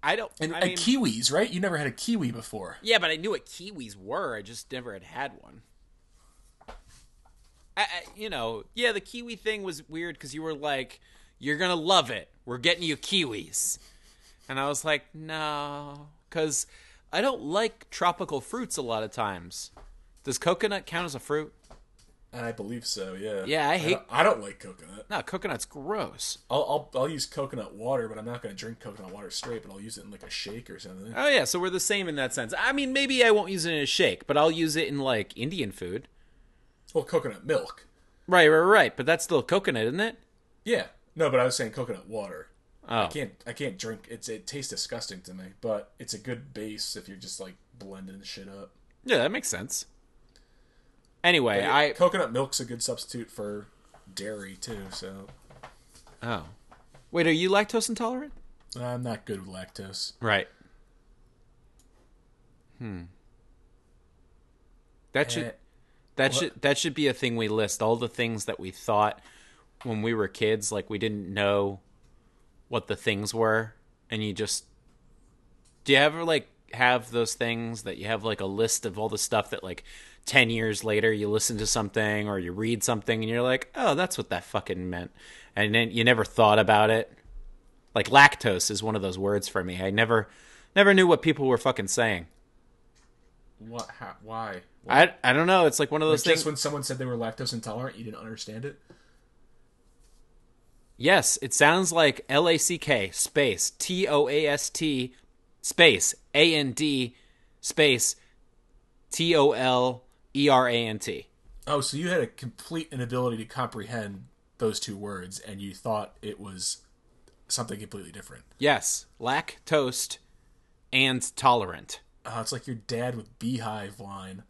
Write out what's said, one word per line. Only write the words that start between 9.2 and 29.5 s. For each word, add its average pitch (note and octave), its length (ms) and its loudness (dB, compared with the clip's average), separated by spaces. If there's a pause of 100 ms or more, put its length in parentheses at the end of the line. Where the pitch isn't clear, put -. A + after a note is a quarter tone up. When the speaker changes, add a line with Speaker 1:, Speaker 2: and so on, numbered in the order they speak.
Speaker 1:
thing G#3+ 280 -6
was D#3+ 260 -10
weird E3 300 -8
'cause C3+ 140 -14
you D#3 100 -8
were D#3+ 100 -4
like, C#3 460 -4 (400)
"You're D3 180 -2
gonna F3+ 180 0
love D#3+ 360 4
it. G2+ 180 -8 (160)
We're B2 140 -8
getting E3+ 240 2
you D#3 140 0
kiwis." A2+ 840 -2 (680)
And C3+ 100 -4
I C#3 80 0
was C#3+ 180 -2
like, D3+ 200 0 (100)
"No," D3 920 -8 (200)
'cause D#3 380 0 (440)
I E3 100 0
don't A3 200 0
like G3+ 480 -2
tropical F3 520 -2
fruits A#3 360 -8
a D3+ 40 -6
lot A2+ 220 -2
of G#2+ 80 -8
times. F#2 600 -6 (520)
Does C3 140 -4
coconut F#3+ 480 0
count E3+ 200 -6
as C#3+ 100 -8
a B2 40 -10
fruit? D3+ 340 -4 (840)
Speaker 2:
I A#2 160 -8
believe A2+ 340 -10
so, F#2+ 280 -6
yeah. G2 320 -6
Speaker 1:
Yeah, D3 240 0
I D#3+ 40 4
Speaker 2:
I F#3 40 2
Speaker 1:
hate E3 160 0
Speaker 2:
don't, - 160 -4
I C3 140 2
don't F3+ 180 4
like - 180 -12
coconut. F#2+ 480 -18
Speaker 1:
No, F#3+ 140 -4
coconut's - 440 -6
gross. D3+ 720 -8 (100)
Speaker 2:
I'll, C#3 440 -2
I'll, B2+ 80 -2
I'll C#3+ 80 0
use D3+ 180 -6
coconut C3 480 -10
water, A#2 320 -4
but G#2+ 100 -10
I'm G#2+ 80 -12
not A#2+ 160 -10
gonna G2+ 140 -10
drink A2+ 240 -12
coconut F#2+ 340 -16
water G2+ 160 -14
straight, A#2 320 -8